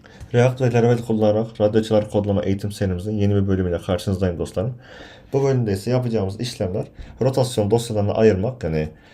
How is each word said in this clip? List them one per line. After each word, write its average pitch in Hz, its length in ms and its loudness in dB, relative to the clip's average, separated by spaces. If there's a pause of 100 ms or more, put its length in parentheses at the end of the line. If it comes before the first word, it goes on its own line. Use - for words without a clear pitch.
(340)
React 123 280 4
ve 120 120 2
Laravel 117 320 2
kullanarak 110 560 0
radyoçalar 107 480 2
kodlama 101 340 0
eğitim 98 280 -2
serimizin 98 460 -4
yeni 101 180 2
bir 98 120 2
bölümüyle 92 300 0
karşınızdayım 92 600 -2
dostlarım. 92 360 -4 (580)
Bu 135 100 2
bölümde 127 280 0
ise 98 200 -2
yapacağımız 110 480 -2
işlemler 113 480 -6 (340)
rotasyon 123 500 0
dosyalarını 110 420 0
ayırmak, 110 500 2
yani 78 260 -2 (240)